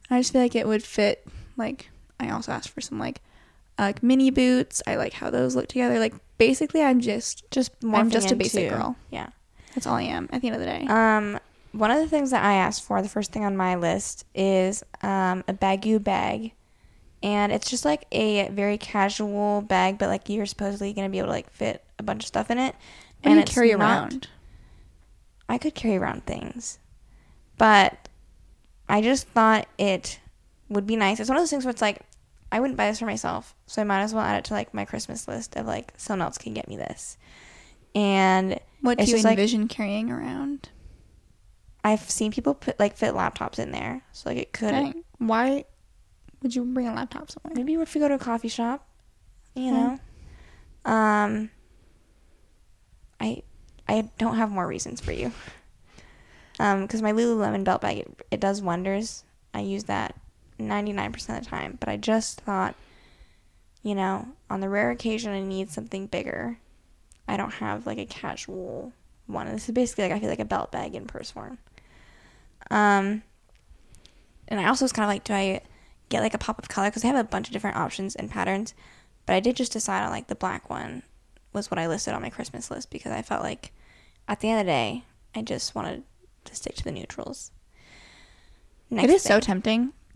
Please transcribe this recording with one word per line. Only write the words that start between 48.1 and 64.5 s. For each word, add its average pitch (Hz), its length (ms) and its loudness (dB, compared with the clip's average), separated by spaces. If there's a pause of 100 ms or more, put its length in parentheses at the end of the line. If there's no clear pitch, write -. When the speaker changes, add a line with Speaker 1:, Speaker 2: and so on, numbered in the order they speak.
Speaker 2:
a 269 40 -2
coffee 233 300 -4
shop, 233 400 -4 (680)
you 254 160 -2
Speaker 1:
Hmm. 262 60 4
Speaker 2:
know. - 1160 -6
Um, 214 580 2 (1700)
I, 220 240 -4 (440)
I 214 200 2 (100)
don't 226 180 0
have 220 140 2
more 185 160 -2
reasons - 340 -8
for - 120 -6
you. - 180 -4 (1300)
Um, 196 300 2
'cause 220 120 -4
my 214 120 2
Lululemon 214 500 2
belt 185 180 2
bag, - 180 -4
it, - 340 -14
it 214 80 -2
does 202 200 0
wonders. 196 640 -4 (300)
I 208 60 -6
use 196 240 -6
that - 320 -4 (420)
ninety-nine 208 520 -4
percent - 280 -10
of 240 60 -10
the - 60 -14
time, - 300 -8
but - 80 -6
I 208 80 -4
just 220 460 -2
thought, 190 320 -4 (1080)
you 208 120 -4
know, 196 340 -2 (220)